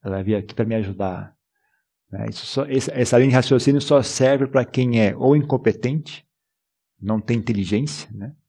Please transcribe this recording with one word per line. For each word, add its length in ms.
Ela 200
veio 140
aqui 180
pra 120
me 80
ajudar. 600
Né? 180
Isso 160
só, 220
esse, 260
essa 240
linha 140
de 60
raciocínio 440
só 220
serve 440
pra 160
quem 380
é 160
ou 180
incompetente, 920
não 180
tem 200
inteligência, 760
né? 240